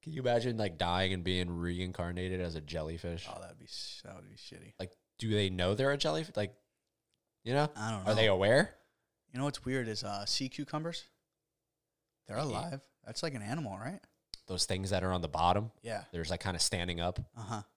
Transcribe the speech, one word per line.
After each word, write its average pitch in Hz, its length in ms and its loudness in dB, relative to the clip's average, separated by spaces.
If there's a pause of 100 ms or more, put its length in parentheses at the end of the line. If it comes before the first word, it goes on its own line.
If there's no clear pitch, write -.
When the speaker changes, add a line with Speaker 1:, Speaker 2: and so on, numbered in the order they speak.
Speaker 1:
Can 160 100 -12
you 147 100 -4
imagine, 120 360 4
like, 95 200 0
dying 90 360 2
and 90 100 -2
being 90 260 2
reincarnated 90 920 -2
as 82 140 -4
a 78 60 -6
jellyfish? 82 720 -6
Speaker 2:
Oh, - 60 -12
that'd - 180 -16
be - 80 -20
s-, - 380 -12
that 98 120 -14
would 147 140 -18
be 160 60 -20
shitty. - 420 -18
Speaker 1:
Like, 95 140 -8 (260)
do 110 120 -4
they 104 200 6
know 92 260 4
they're 135 160 4
a 143 60 0
jellyfish? 160 380 0
Like, 208 180 0 (920)
you 120 80 -2
know? 147 240 4
Speaker 2:
I 110 140 -2
don't 98 180 -4
Speaker 1:
Are 110 40 6
they 110 140 6
Speaker 2:
know. 101 60 8
Speaker 1:
aware? 104 360 6 (640)
Speaker 2:
You 127 80 -6
know 139 60 0
what's 143 180 -4
weird 127 240 -2
is, 107 160 -4
uh, 101 220 -6
sea 131 240 -2
cucumbers. 156 560 -6 (1200)
They're 107 100 -8
Speaker 1:
Yeah. 139 60 -2
Speaker 2:
alive. 131 380 -4 (240)
That's - 180 -6
like 156 100 -4
an 117 80 -6
animal, 107 360 -4
right? 139 240 -8 (460)
Speaker 1:
Those 90 180 0
things 95 240 -2
that 92 160 4
are 92 80 2
on 87 80 0
the 82 80 -4
bottom? 90 420 4 (120)
Speaker 2:
Yeah. 110 280 -6
Speaker 1:
They're 85 100 -4
just, 80 100 -2
like, 90 120 -4
kinda 90 160 -2
standing 87 400 0
up? 87 200 2 (180)
Speaker 2:
Uh-huh. 110 240 -6 (160)